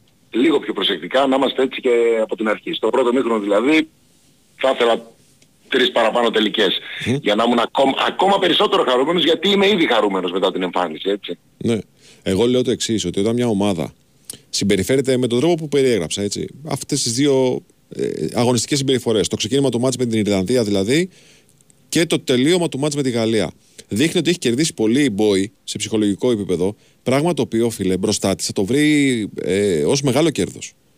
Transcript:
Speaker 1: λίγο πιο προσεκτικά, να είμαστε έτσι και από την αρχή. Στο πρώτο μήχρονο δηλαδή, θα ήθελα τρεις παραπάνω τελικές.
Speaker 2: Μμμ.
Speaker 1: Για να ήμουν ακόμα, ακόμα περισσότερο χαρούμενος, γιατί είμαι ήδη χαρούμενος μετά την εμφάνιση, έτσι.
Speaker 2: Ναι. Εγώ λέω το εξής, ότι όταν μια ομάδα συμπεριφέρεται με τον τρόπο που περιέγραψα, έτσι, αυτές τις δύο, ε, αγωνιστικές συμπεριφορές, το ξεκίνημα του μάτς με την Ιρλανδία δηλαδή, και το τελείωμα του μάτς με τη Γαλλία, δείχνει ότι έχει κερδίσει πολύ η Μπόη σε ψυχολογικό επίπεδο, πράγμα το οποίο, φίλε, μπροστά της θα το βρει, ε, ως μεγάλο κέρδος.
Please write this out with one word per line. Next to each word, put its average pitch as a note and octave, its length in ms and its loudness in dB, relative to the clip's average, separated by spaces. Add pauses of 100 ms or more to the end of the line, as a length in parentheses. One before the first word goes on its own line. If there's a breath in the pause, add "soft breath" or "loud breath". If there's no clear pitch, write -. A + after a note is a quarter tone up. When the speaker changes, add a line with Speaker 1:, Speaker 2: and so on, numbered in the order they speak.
(300)
Speaker 1:
λίγο C#3+ 300 2
πιο G#2+ 120 -6
προσεκτικά, F#2+ 540 -2
να C3+ 100 2
είμαστε C3 260 0
έτσι B2+ 180 -2
και B2+ 100 0 (320)
από G#2+ 140 -4
την A2 120 -2
αρχή. - 240 -4
Στο - 160 -2
πρώτο A#2+ 240 2
μήχρονο A#2 280 0
δηλαδή, A#2+ 480 2 (680)
θα C3 180 0
ήθελα A#2 380 0 (560)
τρεις B2+ 240 0
παραπάνω A#2 380 2
τελικές. G#2+ 480 0 (280 loud breath)
Speaker 2:
Μμμ. B2+ 160 0
Speaker 1:
Για G#2 120 0
να A2+ 100 2
ήμουν A#2+ 140 2
ακόμα, C3+ 340 2 (160)
ακόμα G3 300 2
περισσότερο F3+ 500 2
χαρούμενος, C#3+ 360 2
γιατί F#3+ 240 2
είμαι G3 200 4
ήδη F3 180 2
χαρούμενος G2 460 0
μετά F#2+ 200 0
την F2+ 100 -4
εμφάνιση, F2 480 -4
έτσι. G2+ 280 -6 (180)
Speaker 2:
Ναι. A2+ 220 -2 (440 soft breath)
Εγώ F#2+ 240 0
λέω B2+ 160 2
το B2 80 -2
εξής, G#2+ 340 -2
ότι F2 160 -4
όταν A2 140 0
μια B2 140 0
ομάδα G2 440 0 (580 loud breath)
συμπεριφέρεται A#2+ 680 0
με B2+ 100 0
τον A#2+ 120 0
τρόπο E3 160 2
που D#3+ 140 -4
περιέγραψα, A#2 540 0
έτσι, - 240 -4 (220)
αυτές C#3 340 -4
τις A#2 100 -4
δύο, C3 520 0 (240)
ε, - 220 -4 (240)
αγωνιστικές B2 440 0
συμπεριφορές, A#2+ 500 0
το - 80 -2
ξεκίνημα C3+ 320 0
του A#2 120 -2
μάτς B2+ 160 0
με B2 100 -2
την A2 120 0
Ιρλανδία G2+ 460 0
δηλαδή, G#2 440 0 (800 soft breath)
και E3 180 0
το D#3+ 120 -2
τελείωμα D3+ 500 2
του C3 100 -6
μάτς C#3+ 180 -2
με D3 60 -2
τη C3 80 0
Γαλλία, A2 400 0 (380 loud breath)
δείχνει D#3 300 0
ότι D#3 120 0
έχει F3 80 -2
κερδίσει C3 360 0
πολύ A#2 300 2
η C3 80 2
Μπόη G2 400 2 (120)
σε - 140 -10
ψυχολογικό G#2+ 520 0
επίπεδο, F#2 460 -2 (260 soft breath)
πράγμα F3 320 0
το C#3 80 -2
οποίο, A2+ 280 0
φίλε, F#2 260 -2
μπροστά G2 380 0
της - 120 -4
θα - 60 -6
το G#2 120 -2
βρει, C#3 640 2 (140)
ε, F#2 420 2
ως C3+ 180 0
μεγάλο C#3 280 2
κέρδος. - 420 -6 (260)